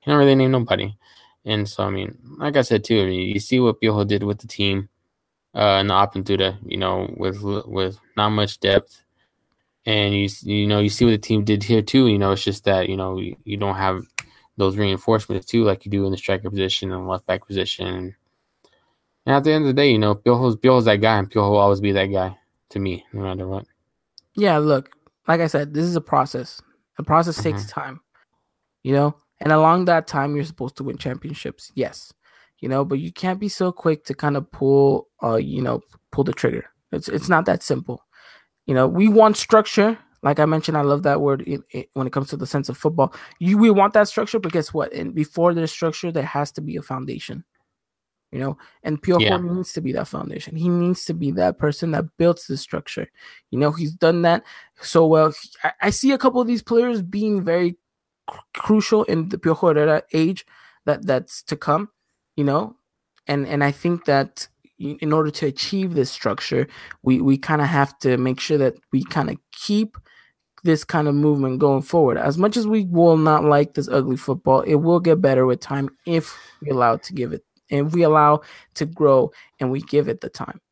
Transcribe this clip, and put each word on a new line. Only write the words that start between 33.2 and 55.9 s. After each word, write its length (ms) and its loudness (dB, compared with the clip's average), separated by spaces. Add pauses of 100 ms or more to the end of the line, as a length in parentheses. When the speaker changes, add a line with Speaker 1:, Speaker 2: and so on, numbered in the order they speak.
Speaker 2:
be 100 -6
so 220 -2
quick 360 -2
to 80 -8
kind 220 -2
of 140 -8
pull, 580 4 (140)
uh, 140 0
you 260 -4
know, 180 -4 (300)
pull 140 0
the 80 -4
trigger. 320 -2 (260)
It's, 180 -8
it's 200 -6
not 180 2
that 160 0
simple. 420 -6 (640)
You 80 0
know, 140 4
we 200 4
want 280 6
structure. 600 2 (260)
Like 180 0
I 60 6
mentioned, 300 0
I 40 0
love 240 0
that 160 2
word 220 0
in, 280 -8
in, 220 -10
when 160 -4
it 40 -10
comes 180 -4
to 60 -8
the 100 -8
sense 220 -4
of 80 -8
football. 380 -2 (240)
You, 200 2
we 120 8
want 240 4
that 140 4
structure, 320 -4
but 100 -6
guess 240 -4
what? 180 -4
And 220 -10
before 400 0
there's 160 -2
structure, 400 -6
there 140 -4
has 280 -6
to 80 -12
be 160 -10
a 60 -10
foundation. 640 -12 (880)
You 80 -8
know, 180 -8 (240)
and 180 -6
Piojo 200 2
Speaker 1:
Yeah. 180 4
Speaker 2:
needs 340 -6
to 80 -6
be 120 -4
that 160 -6
foundation. 480 -12
He 120 -2
needs 380 0
to 80 -4
be 160 -4
that 260 0
person 360 -2
that 120 -2 (140)
builds 280 2
the 120 -6
structure. 500 -10 (420)
You 80 -6
know, 120 2
he's 220 -6
done 300 2
that 200 2 (400)
so 240 4
well. 240 4
He, 180 -16 (160)
I, 80 -2 (100)
I 80 0